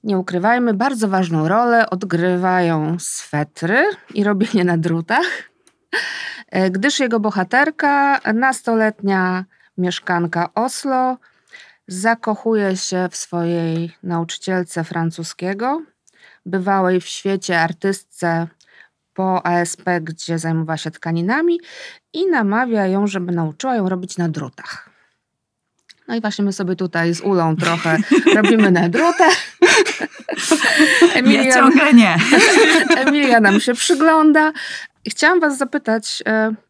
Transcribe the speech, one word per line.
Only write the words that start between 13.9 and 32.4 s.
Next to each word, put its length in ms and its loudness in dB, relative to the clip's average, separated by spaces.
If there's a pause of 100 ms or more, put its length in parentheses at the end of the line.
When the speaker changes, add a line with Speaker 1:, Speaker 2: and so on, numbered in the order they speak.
Speaker 1:
nauczycielce 800 -6
francuskiego, 960 -6 (640)
bywałej 560 0
w 60 -16
świecie 540 -2
artystce 880 -4 (680)
po 320 -2
A 140 0
S 180 -4
P, 240 -4
gdzie 380 -8
zajmowała 380 -4
się 140 -10
tkaninami, 680 -2 (540)
i 140 -2
namawia 600 0
ją, 200 0
żeby 240 -6
nauczyła 440 -4
ją 140 -2
robić 280 -8
na 120 -2
drutach. 600 -12 (1160)
No 80 -6
i 60 -4
właśnie 240 -4
my 80 -2
sobie 220 -4
tutaj 380 -2
z 80 -6
Ulą 340 0
trochę 420 0 (180)
<laughs> 200 4
robimy 360 6
na 180 4
drutach. 440 2 (1800)
Emilia 300 4
Speaker 2:
Ja 100 4
ciągle 400 6
nie. 240 6 (400)